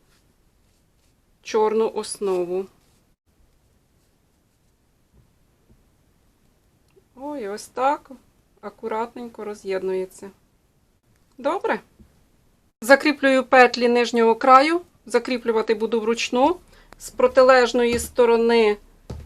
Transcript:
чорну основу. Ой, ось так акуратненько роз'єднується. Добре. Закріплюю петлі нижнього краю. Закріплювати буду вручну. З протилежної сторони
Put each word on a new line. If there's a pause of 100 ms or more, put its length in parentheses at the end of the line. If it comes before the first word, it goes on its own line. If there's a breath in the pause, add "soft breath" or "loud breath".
(1400)
чорну
основу. (4000)
Ой,
ось
так (500)
акуратненько
роз'єднується. (1080)
Добре. (1000)
Закріплюю
петлі
нижнього
краю. (260)
Закріплювати
буду
вручну. (420 soft breath)
З
протилежної
сторони (500)